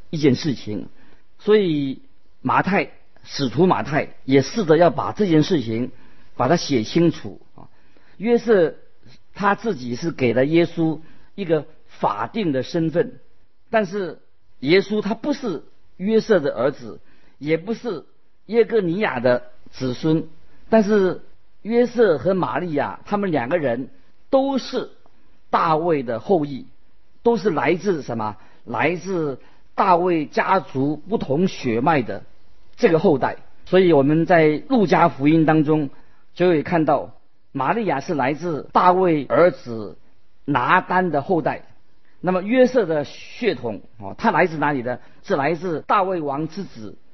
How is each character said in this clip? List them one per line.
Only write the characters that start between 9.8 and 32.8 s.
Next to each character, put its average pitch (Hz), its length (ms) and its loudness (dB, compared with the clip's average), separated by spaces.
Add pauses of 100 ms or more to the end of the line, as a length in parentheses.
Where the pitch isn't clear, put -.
是 165 160 -4
给 120 200 2
了 127 140 2
耶 165 180 4
稣 160 360 -2 (340)
一 202 100 -8
个 156 220 0 (200)
法 104 400 -4
定 185 260 -2
的 131 100 -2
身 160 280 -2
份， - 300 -2 (480)
但 220 160 2
是 180 360 -6 (400)
耶 165 200 4
稣 208 220 -2
他 196 100 -4
不 277 220 -4
是 180 300 -6 (340)
约 214 220 2
瑟 208 200 4
的 139 140 -2
儿 123 160 0
子， 113 300 -10 (380)
也 156 200 0
不 196 160 -6
是 214 320 -8 (400)
耶 226 180 4
哥 220 160 2
尼 175 180 0
亚 139 220 -2
的 123 220 4 (280)
子 127 220 -4
孙， 160 360 0 (420)
但 220 120 6
是 190 380 2 (400)
约 233 240 2
瑟 214 320 4
和 156 160 0
玛 143 260 -2
利 170 140 -4
亚 120 320 -2
他 208 140 -2
们 202 120 -2
两 127 200 -2
个 175 80 2
人 131 320 -2 (400)
都 269 260 2
是 - 340 -6 (600)
大 165 260 2
卫 156 260 0
的 117 180 -4
后 160 260 2
裔， 139 200 -10 (560)
都 233 140 4
是 190 140 0
来 147 240 2
自 175 260 -2
什 120 160 -6
么？ 107 220 -6 (260)
来 127 320 -2
自 165 420 -4 (360)
大 196 220 4
卫 170 280 2
家 190 340 0
族 143 380 -2
不 202 220 -4
同 160 300 0
血 120 340 -2
脉 156 180 4
的 101 220 -6 (540)
这 233 120 4